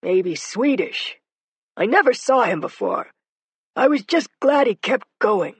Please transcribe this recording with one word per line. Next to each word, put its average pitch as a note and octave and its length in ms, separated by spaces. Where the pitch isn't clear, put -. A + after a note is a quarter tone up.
Maybe F3+ 320
Swedish. - 800
I F3+ 100
never C#4 260
saw B3+ 320
him G3+ 160
before. - 480
I C4+ 140
was C#4+ 160
just - 240
glad C#4+ 260
he A3+ 80
kept - 320
going. G3+ 400